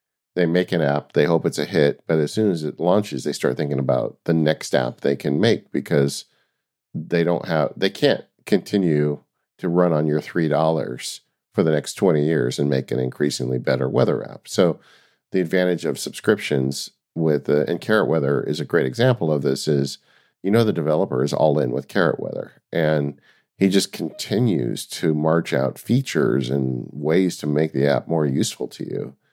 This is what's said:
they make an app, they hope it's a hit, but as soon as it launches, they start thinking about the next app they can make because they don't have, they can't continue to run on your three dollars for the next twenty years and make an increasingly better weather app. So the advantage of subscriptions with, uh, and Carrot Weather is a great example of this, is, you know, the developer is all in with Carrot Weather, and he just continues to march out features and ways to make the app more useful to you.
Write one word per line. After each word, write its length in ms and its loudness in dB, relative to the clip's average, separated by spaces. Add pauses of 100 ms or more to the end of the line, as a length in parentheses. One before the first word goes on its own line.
(340)
they 120 2
make 260 0
an 80 2
app, 320 0
they 120 4
hope 200 2
it's 140 -2
a 60 -2
hit, 420 2
but 120 0
as 140 0
soon 180 2
as 140 -2
it 140 -6
launches, 460 0
they 80 -2
start 240 -2
thinking 220 -2
about 460 -2
the 80 0
next 420 0
app 260 -2
they 160 0
can 240 -2
make 320 0
because 540 0 (680)
they 300 -2
don't 220 0
have, 300 0
they 140 0
can't 340 0 (220)
continue 760 0 (380)
to 100 -4
run 240 4
on 140 2
your 140 0
three 280 -2
dollars 720 -2 (300)
for 100 2
the 100 2
next 220 -2
twenty 300 2
years 340 0
and 120 0
make 200 -2
an 100 -2
increasingly 580 -2
better 300 -2
weather 400 0
app. 200 -20
So 300 2 (540)
the 80 0
advantage 440 0
of 140 -4
subscriptions 920 -2 (240)
with, 340 0
uh, 180 2
and 140 -4
Carrot 280 2
Weather 340 0
is 180 -4
a 60 -6
great 200 0
example 460 0
of 100 0
this, 240 -2
is, 320 0 (440)
you 80 -2
know, 140 4
the 80 2
developer 520 0
is 80 -2
all 260 2
in 140 0
with 160 -6
Carrot 320 0
Weather, 420 -10 (100)
and 480 0 (380)
he 120 4
just 200 2
continues 920 -2
to 300 0
march 400 2
out 240 0
features 720 0
and 420 -2
ways 460 0
to 80 -8
make 260 0
the 160 2
app 180 0
more 200 0
useful 420 -2
to 160 -12
you. 320 -8 (160)